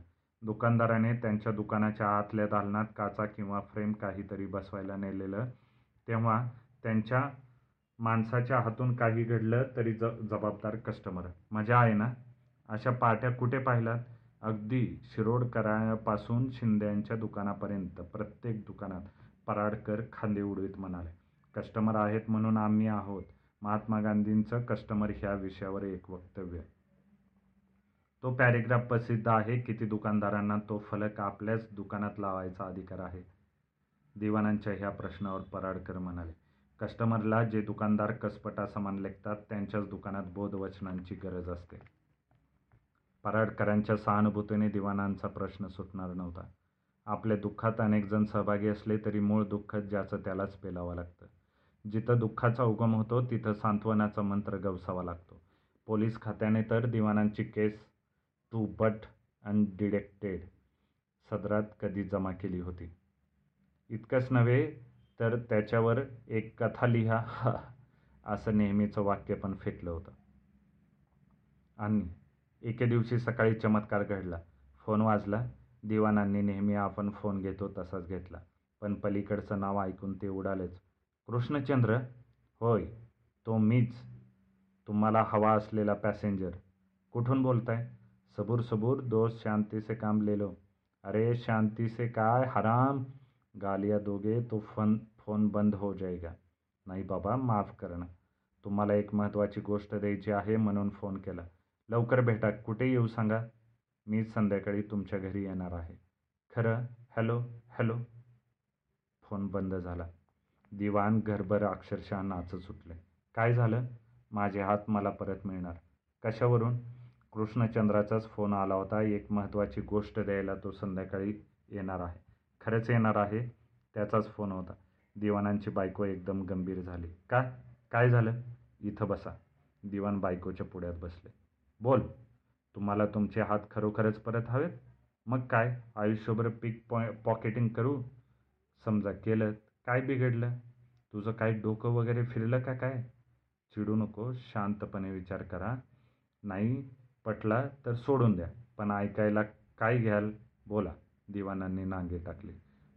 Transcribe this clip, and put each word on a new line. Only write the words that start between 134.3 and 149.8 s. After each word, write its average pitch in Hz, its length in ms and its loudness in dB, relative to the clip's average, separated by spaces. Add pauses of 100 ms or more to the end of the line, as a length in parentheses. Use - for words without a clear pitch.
हवेत? 139 220 0 (560)
मग 123 200 -2
काय, 123 340 2 (160)
आयुष्यभर 110 520 0
पिक 113 400 -6
पॉ-, 113 260 -2 (100)
पॉकेटिंग 117 440 0
करू? 123 340 0 (840)
समजा 104 280 2
केलं, 110 400 2 (340)
काय 123 140 2
बिघडलं? 123 560 0 (560)
तुझं 107 200 -4
काय 113 200 2
डोकं 107 360 -2
वगैरे 120 360 2
फिरलं 120 360 0
का 131 120 -4
काय?" 127 300 -4 (720)
"चिडू 107 220 0
नको, 110 360 -2
शांतपणे 101 800 -4
विचार 92 320 -6
करा. 90 340 -6 (640)
नाही 107 480 -2 (340)
पटला 110 380 2 (240)
तर 120 80 0
सोडून 120 420 4
द्या, 82 120 -4 (300)
पण 104 120 0
ऐकायला 104 520 2 (360)
काय 117 200 4